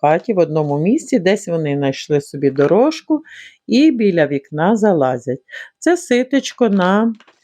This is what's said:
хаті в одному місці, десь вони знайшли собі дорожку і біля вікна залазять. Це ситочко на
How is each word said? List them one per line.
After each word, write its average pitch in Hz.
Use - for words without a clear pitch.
хаті 165
в 185
одному 151
місці, 233
десь 190
вони 156
знайшли 143
собі 143
дорожку 220
і 277
біля 196
вікна 151
залазять. 135
Це 349
ситочко 254
на 202